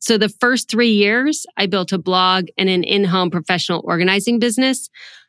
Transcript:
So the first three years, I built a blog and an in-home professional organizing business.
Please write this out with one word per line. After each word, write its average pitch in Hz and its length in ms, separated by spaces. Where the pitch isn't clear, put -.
So 220 180
the 208 100
first 247 420
three 233 200
years, 220 560
I 196 120
built 185 220
a 190 60
blog 185 520
and 190 100
an 185 160
in-home 185 460
professional 175 520
organizing 190 560
business. 254 520